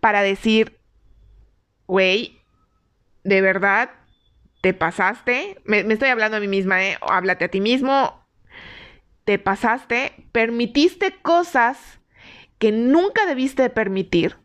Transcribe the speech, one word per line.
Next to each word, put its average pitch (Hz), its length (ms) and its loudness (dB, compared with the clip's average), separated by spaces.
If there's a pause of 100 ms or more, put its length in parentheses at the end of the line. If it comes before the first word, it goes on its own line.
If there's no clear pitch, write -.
para 208 220 2
decir, 220 540 0 (1120)
Güey, 190 500 0 (840)
de 190 180 2
verdad, 196 480 0 (720)
te 185 140 0
pasaste. 240 880 -4
Me, 208 200 0
me 220 120 0
estoy 262 140 0
hablando 220 280 0
a - 20 -2
mí 202 80 -4
misma, 190 380 0
¿eh? 196 160 -4
Háblate 185 440 -2
a 180 40 -4
ti 190 120 -2
mismo. 262 640 0 (1000)
Te 202 140 0
pasaste. 226 760 -2 (180)
Permitiste 240 920 0
cosas 285 760 0 (600)
que 214 120 2
nunca 320 540 2
debiste 262 380 -2
de 247 80 0
permitir. 190 720 -2